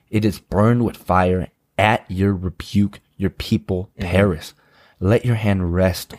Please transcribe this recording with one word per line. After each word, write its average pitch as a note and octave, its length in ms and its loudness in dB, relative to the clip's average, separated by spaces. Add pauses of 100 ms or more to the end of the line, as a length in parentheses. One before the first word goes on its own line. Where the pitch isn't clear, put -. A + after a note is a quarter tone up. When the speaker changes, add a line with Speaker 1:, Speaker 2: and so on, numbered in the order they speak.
Speaker 1:
It G#2+ 160 0
is G#2 140 -2
burned A2+ 460 2
with G2 140 -4
fire. F#2 500 0 (280)
At G#2+ 320 0
your G2 280 0
rebuke, G2 640 -2 (160)
your F#2+ 140 -2
people - 680 -4
Speaker 2:
Mm-hmm. F#2 120 -6
Speaker 1:
perish. F#2 420 0 (480)
Let G2+ 240 2
your B2 100 2
hand F#2+ 400 0
rest F#2 440 0